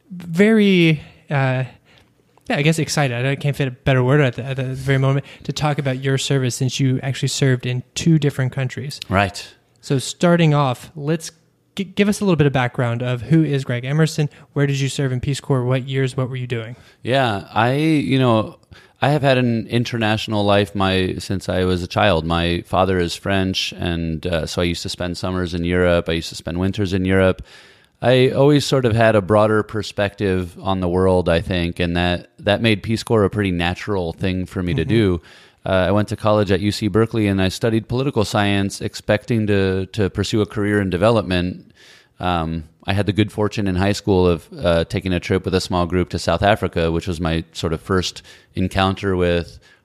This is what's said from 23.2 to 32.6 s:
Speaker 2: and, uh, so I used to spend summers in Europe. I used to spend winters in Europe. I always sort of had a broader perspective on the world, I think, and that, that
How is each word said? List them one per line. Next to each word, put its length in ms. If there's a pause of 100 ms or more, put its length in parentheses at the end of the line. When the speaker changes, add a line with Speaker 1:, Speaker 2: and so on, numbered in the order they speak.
Speaker 2:
and, 560
uh, 180
so 160
I 40
used 160
to 60
spend 300
summers 360
in 100
Europe. 440
I 40
used 160
to 80
spend 240
winters 320
in 120
Europe. 380 (600)
I 300
always 340
sort 180
of 100
had 220
a 60
broader 400
perspective 960
on 200
the 80
world, 380
I 140
think, 400
and 160
that, 420
that 220